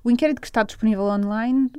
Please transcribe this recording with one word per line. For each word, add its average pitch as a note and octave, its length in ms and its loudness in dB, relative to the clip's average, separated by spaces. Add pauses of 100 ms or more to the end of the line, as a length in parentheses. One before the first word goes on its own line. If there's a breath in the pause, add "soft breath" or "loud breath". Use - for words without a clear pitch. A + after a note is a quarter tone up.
O A#3+ 60 2
inquérito C#4 300 2
que - 80 -14
está A3 160 0
disponível G#3 400 0
online A3 760 0